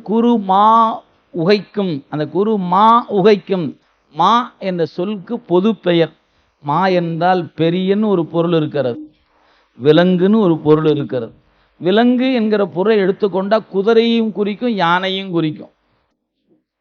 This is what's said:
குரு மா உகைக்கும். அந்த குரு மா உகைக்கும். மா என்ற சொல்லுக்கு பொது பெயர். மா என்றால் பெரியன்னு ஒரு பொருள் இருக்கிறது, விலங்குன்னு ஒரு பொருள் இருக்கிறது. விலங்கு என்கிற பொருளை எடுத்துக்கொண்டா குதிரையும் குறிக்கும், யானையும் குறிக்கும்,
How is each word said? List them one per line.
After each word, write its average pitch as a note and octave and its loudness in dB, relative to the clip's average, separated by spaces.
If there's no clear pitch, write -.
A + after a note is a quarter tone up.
குரு A#3 0
மா F#3+ 2
உகைக்கும். F#3 -2
அந்த D3+ -6
குரு G3 -2
மா F#3 2
உகைக்கும். F#3+ 0
மா G3 2
என்ற F3+ -4
சொல்லுக்கு G3+ -8
பொது F3+ 0
பெயர். E3 0
மா D3 -2
என்றால் F3 0
பெரியன்னு F#3 0
ஒரு F#3 0
பொருள் E3+ -2
இருக்கிறது, D3 -2
விலங்குன்னு F3+ 4
ஒரு F3 2
பொருள் D#3 2
இருக்கிறது. B2 -4
விலங்கு A#3+ 2
என்கிற G#3+ 0
பொருளை F#3 0
எடுத்துக்கொண்டா G3 -2
குதிரையும் A3+ 2
குறிக்கும், G#3+ -4
யானையும் F#3+ -2
குறிக்கும், D#3+ -4